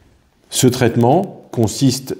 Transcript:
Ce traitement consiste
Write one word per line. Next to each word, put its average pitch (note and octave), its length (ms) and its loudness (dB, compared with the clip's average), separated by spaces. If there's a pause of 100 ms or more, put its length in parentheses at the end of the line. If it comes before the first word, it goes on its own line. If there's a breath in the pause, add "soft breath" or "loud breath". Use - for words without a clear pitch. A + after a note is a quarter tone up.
(520 loud breath)
Ce - 160 2
traitement A#2+ 840 0
consiste A#2 680 -2